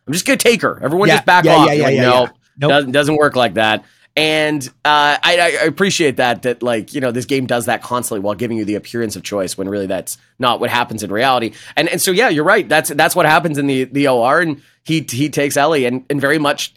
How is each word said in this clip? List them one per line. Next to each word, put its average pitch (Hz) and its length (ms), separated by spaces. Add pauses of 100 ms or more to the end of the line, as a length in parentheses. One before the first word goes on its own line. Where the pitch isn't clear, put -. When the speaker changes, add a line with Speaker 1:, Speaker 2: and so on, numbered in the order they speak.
Speaker 1:
I'm 131 60
just 180 120
gonna 269 120
take 233 240
her. 110 200
Everyone 175 280
Speaker 2:
Yeah. 156 80
Speaker 1:
just - 80
back 180 200
Speaker 2:
Yeah, 170 100
Speaker 1:
off." 156 120
Speaker 2:
yeah, 147 60
Speaker 1:
You're 147 80
Speaker 2:
yeah, 143 60
Speaker 1:
like, 135 80
Speaker 2:
yeah, 127 60
Speaker 1:
"No, 127 220
Speaker 2:
yeah. 120 60 (280)
Nope. 143 120
Speaker 1:
doesn't, 143 220
doesn't 147 260
work 147 180
like 120 180
that." 107 320 (300)
And, 151 500 (200)
uh, 147 380
I, 175 140
I, 170 260
I - 20
appreciate 160 520
that, 123 260
that, 120 200
like, 117 300
you 139 80
know, 127 100
this 120 140
game 135 200
does 120 200
that 117 160
constantly 117 400
while 104 140
giving 117 220
you 110 80
the 104 100
appearance 107 400
of 90 80
choice 95 340
when 95 100
really 98 200
that's 92 300 (220)
not 123 200
what 120 100
happens 120 340
in 95 80
reality. 117 420 (220)
And, 156 140
and 175 120
so, 190 100
yeah, 233 180
you're 151 140
right. 185 260
That's, 139 200
that's 160 260
what 175 100
happens 156 320
in 143 100
the, 131 180
the 135 220
O 127 140
R. 135 180
And 160 220 (220)
he, 160 260
he 139 200
takes 143 280
Ellie, 143 280
and, 127 240
and 143 120
very 139 160
much 143 400